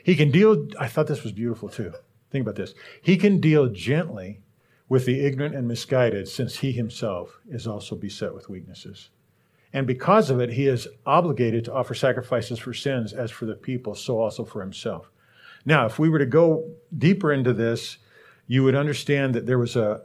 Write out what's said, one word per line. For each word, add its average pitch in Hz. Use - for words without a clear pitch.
He 190
can 147
deal," 202
I 131
thought 156
this 151
was 107
beautiful 110
too. 95
Think 135
about 104
this. -
"He 190
can 190
deal 151
gently 104
with 127
the 127
ignorant 139
and 127
misguided, 117
since -
he 139
himself 104
is 117
also 104
beset 98
with -
weaknesses. 92
And 139
because 131
of 127
it, 123
he 135
is 127
obligated 123
to -
offer 123
sacrifices 120
for 123
sins 120
as 110
for -
the 107
people, 123
so 117
also 110
for 104
himself." 95
Now, 139
if 110
we 156
were 156
to 139
go 160
deeper 156
into 127
this, 117
you 127
would 131
understand 139
that 117
there 127
was 120
a, 107